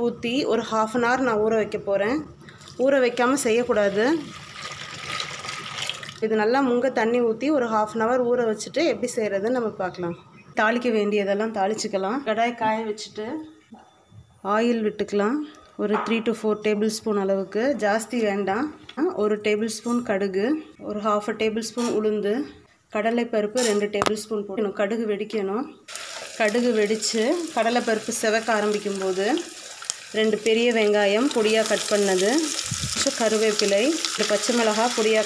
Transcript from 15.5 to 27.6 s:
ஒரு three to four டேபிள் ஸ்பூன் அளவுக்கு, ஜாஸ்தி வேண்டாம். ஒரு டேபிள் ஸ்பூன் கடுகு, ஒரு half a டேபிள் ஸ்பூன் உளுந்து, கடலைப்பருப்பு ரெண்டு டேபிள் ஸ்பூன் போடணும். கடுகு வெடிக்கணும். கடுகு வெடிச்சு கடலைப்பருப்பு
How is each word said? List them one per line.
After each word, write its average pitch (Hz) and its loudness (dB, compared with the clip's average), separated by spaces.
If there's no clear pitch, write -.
ஒரு 208 0
three 226 0
to 233 0
four 214 0
டேபிள் 214 2
ஸ்பூன் 208 -2
அளவுக்கு, 196 0
ஜாஸ்தி 220 0
வேண்டாம். 202 0
ஒரு 208 2
டேபிள் 214 0
ஸ்பூன் 240 -2
கடுகு, 196 0
ஒரு 208 -6
half 208 0
a - -4
டேபிள் 220 0
ஸ்பூன் 240 -2
உளுந்து, 214 0
கடலைப்பருப்பு 226 0
ரெண்டு 208 0
டேபிள் 208 2
ஸ்பூன் 208 -4
போடணும். 202 -2
கடுகு 220 0
வெடிக்கணும். 208 -2
கடுகு 233 2
வெடிச்சு 220 0
கடலைப்பருப்பு 233 0